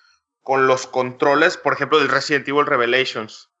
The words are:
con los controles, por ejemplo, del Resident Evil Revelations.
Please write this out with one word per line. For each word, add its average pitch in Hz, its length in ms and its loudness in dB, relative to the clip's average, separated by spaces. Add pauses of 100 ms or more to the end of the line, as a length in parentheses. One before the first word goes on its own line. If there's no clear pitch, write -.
(440)
con 135 240 2
los 131 200 0
controles, 143 680 0
por - 180 -4
ejemplo, 139 260 0
del 139 100 0
Resident 135 400 -2
Evil 143 160 0
Revelations. 123 840 -2 (100)